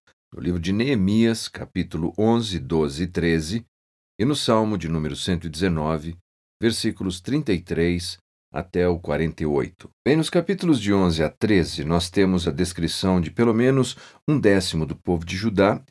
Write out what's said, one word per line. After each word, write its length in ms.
no 80
livro 200
de 100
Neemias, 760
capítulo 680
onze, 400
doze 460
e 40
treze, 580
e 60
no 100
Salmo 440
de 100
número 260
cento 320
e 40
dezenove, 680
versículos 580
trinta 320
e 80
três 560
até 340
o 100
quarenta 460
e 20
oito. 440
Bem, 80
nos 140
capítulos 500
de 140
onze 280
a 80
treze, 540
nós 260
temos 380
a 40
descrição 680
de 100
pelo 240
menos 440
um 140
décimo 460
do 100
povo 300
de 100
Judá 560